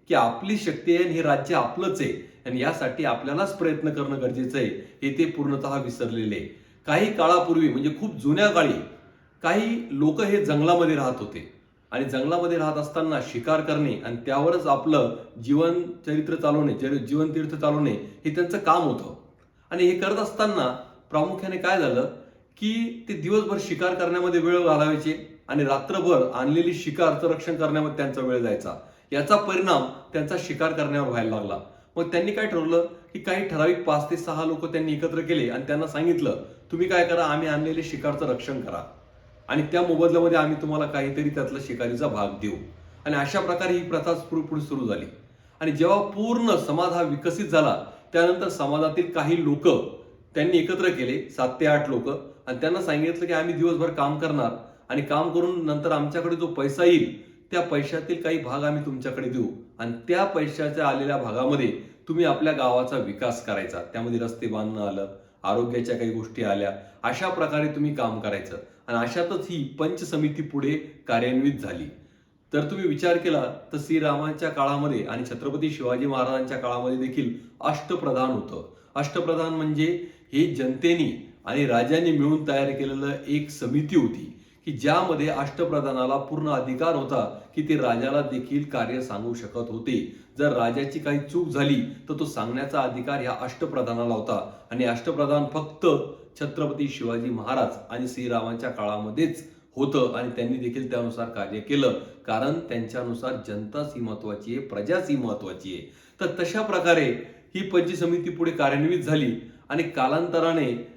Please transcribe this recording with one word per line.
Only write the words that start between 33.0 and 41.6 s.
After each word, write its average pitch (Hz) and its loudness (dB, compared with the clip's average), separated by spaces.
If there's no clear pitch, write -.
की 185 -8
काही 190 -2
ठराविक 165 2
पाच 147 2
ते 170 0
सहा 160 -4
लोक 160 -2
त्यांनी 160 0
एकत्र 160 -2
केले 151 0
आणि 127 -4
त्यांना 147 0
सांगितलं, 151 0
"तुम्ही 175 2
काय 180 4
करा, 170 2
आम्ही 156 0
आणलेले 156 0
शिकारचं 147 -4
रक्षण 127 -2
करा - -8
आणि 151 2
त्या 175 2
मोबदल्यामध्ये 170 6
आम्ही 151 2
तुम्हाला 151 0
काहीतरी 143 -2
त्यातला 139 -4